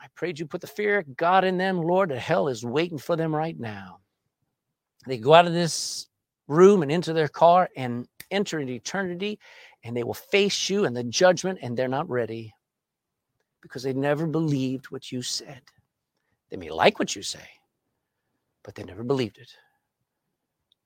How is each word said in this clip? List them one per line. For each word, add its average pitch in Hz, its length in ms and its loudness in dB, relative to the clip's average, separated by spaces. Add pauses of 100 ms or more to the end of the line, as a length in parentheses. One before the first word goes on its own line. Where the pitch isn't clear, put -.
I 135 100 -20
prayed 165 240 -8
you 160 80 -8
put 175 160 -10
the - 60 -14
fear 208 320 -2
of 143 180 -8
God 185 280 4
in 185 120 0
them, 185 240 0
Lord, 180 280 2
that 127 100 -6
hell 165 300 0
is 117 160 -6
waiting 151 340 -2
for 170 160 -4
them 160 180 -2
right 156 240 -4
now. 101 420 -12 (1080)
They 131 100 -4
go 120 160 4
out 175 140 10
of 170 60 -2
this - 560 -4 (380)
room 185 360 8
and 139 80 -2
into 160 220 -2
their 160 160 0
car 175 460 6
and 120 320 -6 (220)
enter 190 300 -2
into 127 140 -6
eternity, 185 640 -8 (440)
and 117 120 -8
they 120 80 -2
will 110 100 -4
face - 560 0
you 196 160 0
and 120 100 -2
the 123 100 -4
judgment, 180 560 4
and 120 140 -6
they're 127 120 -2
not 139 220 -4
ready 113 440 -6 (1080)
because - 220 -14
they 131 100 -4
never 143 340 -2
believed 143 600 -2
what - 240 -14
you 127 100 -6
said. - 400 -10 (880)
They - 80 -12
may 85 120 -12
like 87 300 4
what - 160 -4
you - 80 -12
say, - 240 -12 (1160)
but 101 120 -18
they 107 80 -12
never 92 200 -14
believed 127 360 -2
it. 120 100 -20 (1400)